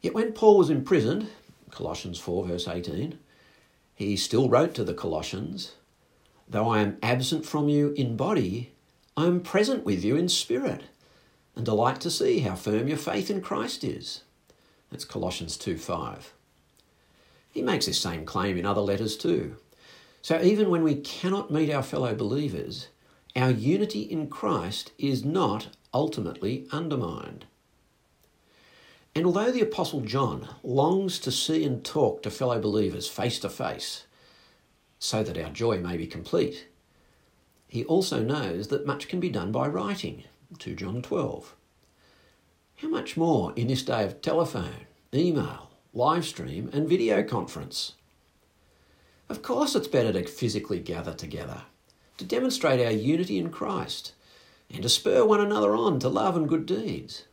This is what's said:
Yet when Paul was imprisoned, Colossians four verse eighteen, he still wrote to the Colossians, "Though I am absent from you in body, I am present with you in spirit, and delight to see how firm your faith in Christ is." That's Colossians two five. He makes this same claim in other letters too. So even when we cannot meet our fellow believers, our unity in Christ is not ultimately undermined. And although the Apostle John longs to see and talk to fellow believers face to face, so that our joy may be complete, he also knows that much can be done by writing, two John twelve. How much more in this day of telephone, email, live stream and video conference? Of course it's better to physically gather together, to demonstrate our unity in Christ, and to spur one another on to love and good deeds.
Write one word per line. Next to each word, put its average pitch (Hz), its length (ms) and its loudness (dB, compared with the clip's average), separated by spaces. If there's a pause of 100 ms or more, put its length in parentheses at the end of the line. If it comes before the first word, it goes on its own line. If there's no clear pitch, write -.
Yet - 120 -4
when 226 200 0
Paul 208 240 10
was 160 120 8
imprisoned, 131 600 2 (420)
Colossians 85 480 -8
four 90 260 -2
verse 87 220 -4
eighteen, 87 500 -6 (800)
he 101 220 -2
still 120 320 2
wrote 147 260 4
to 117 80 -2
the 90 100 -2
Colossians, 80 800 -6 (800)
"Though 107 180 0
I 107 140 4
am 101 200 0
absent 131 440 0
from 147 240 0
you 147 240 4
in 123 240 -2
body, 123 560 0 (420)
I 151 100 2
am 175 140 4
present 214 460 0
with 90 180 0
you 120 140 2
in 180 100 2
spirit, 220 560 -2 (720)
and 117 80 -6
delight 117 380 2
to 170 100 -2
see 359 280 2
how 98 160 0
firm 110 340 0
your 151 80 -2
faith 196 340 -4
in 196 80 -2
Christ - 460 -6
is." - 380 -8 (680)
That's - 140 -12
Colossians 90 500 -6
two 90 220 -6
five. 78 560 -8 (1160)
He - 100 -4
makes 127 240 2
this - 140 -2
same 82 260 -4
claim 92 320 -2
in 87 80 -2
other 101 160 2
letters 101 340 0
too. - 420 0 (680)
So 165 180 2
even 202 300 6
when 170 100 4
we 151 140 4
cannot 185 560 -4
meet 151 200 2
our 139 120 0
fellow 127 320 -2
believers, 110 720 -4 (480)
our 127 160 4
unity 190 500 2
in 156 280 -4
Christ - 680 -4
is 131 260 0
not 135 440 0 (260)
ultimately 120 800 -2
undermined. 143 720 -6 (1700)
And 170 140 2
although 202 240 4
the 254 100 2
Apostle 160 400 -2
John 110 480 -2 (140)
longs 170 560 2
to 131 120 -4
see 160 320 0
and 127 220 -2
talk - 380 2
to 104 80 -4
fellow 123 280 0
believers 104 480 0
face 120 340 -2
to 98 80 -4
face, - 560 -8 (920)
so - 240 -2
that 85 160 -4
our 78 140 -8
joy 113 260 0
may 87 200 -4
be 80 100 -4
complete, - 580 -2 (1000)
he - 180 -4
also 160 380 2
knows 107 460 -2
that 143 180 -2
much - 200 -6
can 185 120 -4
be 175 100 -2
done 110 220 -2
by 131 160 0
writing, 185 560 -4 (340)
two - 160 -10
John 101 300 -6
twelve. - 500 -4 (1300)
How 302 60 -6
much - 300 -4
more 151 400 2
in 120 100 0
this 131 160 0
day 117 220 0
of - 160 -6
telephone, - 640 -2 (280)
email, 156 580 0 (220)
live 151 300 2
stream 85 480 -6
and 147 160 0
video 117 360 4
conference? - 720 -6 (1300)
Of - 140 -10
course 262 340 0
it's - 140 2
better 113 240 4
to 90 100 0
physically 104 560 -2
gather 85 340 -6
together, 73 500 -10 (520)
to - 80 -12
demonstrate 185 560 2
our 117 140 4
unity 135 440 2
in 123 120 -2
Christ, - 640 -6 (600)
and - 100 -8
to 123 40 0
spur - 380 6
one 208 160 6
another 208 340 4
on 190 240 2
to 127 80 0
love 147 300 2
and 156 100 2
good 160 180 0
deeds. 180 680 -6